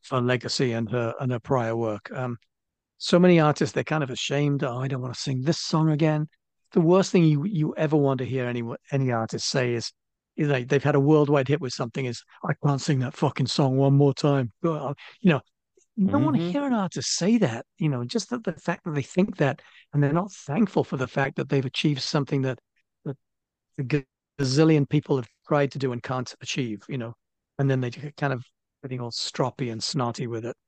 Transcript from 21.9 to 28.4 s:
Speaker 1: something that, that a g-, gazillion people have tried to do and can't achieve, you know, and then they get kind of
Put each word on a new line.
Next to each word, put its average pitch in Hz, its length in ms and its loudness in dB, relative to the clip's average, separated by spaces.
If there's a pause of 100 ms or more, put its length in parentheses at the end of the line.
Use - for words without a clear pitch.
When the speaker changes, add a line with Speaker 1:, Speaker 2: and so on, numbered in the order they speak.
Speaker 1:
something 139 420 -2
that, 131 160 -4 (440)
that 139 140 -8 (640)
a 143 40 -4
g-, 135 220 -2 (340)
gazillion 143 480 4
people 147 300 0
have 123 100 -4 (200)
tried 143 240 0
to 143 80 -10
do 131 120 -2
and 117 120 -8
can't 127 380 -6
achieve, 113 460 -6
you 143 100 -8
know, 113 160 -8 (440)
and 139 120 0
then 131 120 0
they 123 80 -4
get 143 260 -14
kind 139 160 -2
of 127 140 -8 (380)